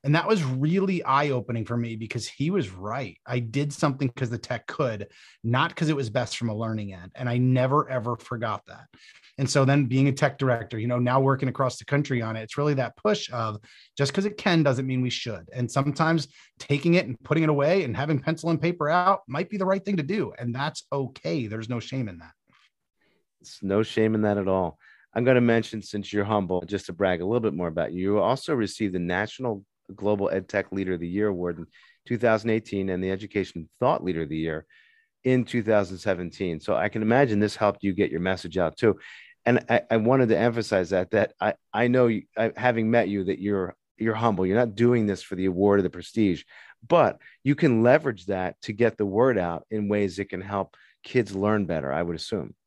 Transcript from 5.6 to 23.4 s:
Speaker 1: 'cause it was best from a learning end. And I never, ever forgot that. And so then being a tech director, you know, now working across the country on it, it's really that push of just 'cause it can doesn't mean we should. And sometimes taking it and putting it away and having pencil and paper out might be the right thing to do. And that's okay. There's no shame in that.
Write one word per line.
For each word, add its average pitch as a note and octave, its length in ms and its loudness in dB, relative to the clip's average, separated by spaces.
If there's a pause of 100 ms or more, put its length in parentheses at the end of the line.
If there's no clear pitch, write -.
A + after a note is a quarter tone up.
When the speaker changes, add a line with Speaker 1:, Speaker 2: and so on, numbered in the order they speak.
Speaker 1:
'cause D#3 140 0
it D#3 80 2
was B2+ 120 -4
best A#2 280 -2
from A#2+ 120 -4
a G#2+ 60 -4
learning A2 380 -6
end. F2+ 220 -18
And B2+ 140 -6
I A#2+ 80 0
never, B2+ 520 2
ever A#2+ 280 -4
forgot A2 500 -8
that. - 200 -20 (520)
And C3+ 100 0
so C#3 160 4
then C#3 200 4
being C3 240 4
a - 20 2
tech C3+ 260 0
director, A#2+ 400 -2
you A2 100 -4
know, B2 120 0
now B2 200 2
working C3+ 300 2
across B2+ 300 -2
the - 60 -18
country C#3+ 360 0
on A2 140 -4
it, A2 60 -8
it's A2 140 -14
really D3 200 0
that B2 220 -2
push G#3 340 -2
of A2+ 260 -4 (400)
just C#3 160 0
'cause G3 120 0
it G#3 120 -4
can E3+ 240 2
doesn't C3+ 240 2
mean C3 160 -2
we B2+ 80 0
should. G2 420 -8
And A#2+ 200 -4
sometimes D3 560 0 (320)
taking D#3 360 2
it F3+ 120 2
and C3 160 -8
putting D#3 180 2
it D#3 80 2
away D#3 340 2
and A#2+ 140 -4
having C#3+ 220 0
pencil D#3+ 320 -2
and D#3+ 100 0
paper E3 280 0
out F3+ 380 2
might D#3+ 220 -4
be G#3 80 -6
the F#3+ 80 -2
right F#3+ 180 0
thing G3+ 140 -2
to D#3 60 0
do. D#3 340 -2
And A#2+ 160 -4
that's C#3+ 380 -6
okay. C#3 560 -4
There's A2+ 220 -8
no A#2+ 100 -2
shame B2 300 -6
in F2 100 -14
that. E2 140 -20 (1080)